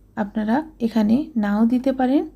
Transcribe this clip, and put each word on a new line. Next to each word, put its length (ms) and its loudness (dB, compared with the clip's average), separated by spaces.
আপনারা 400 -2
এখানে 360 2
নাও 300 0
দিতে 260 0
পারেন। 320 0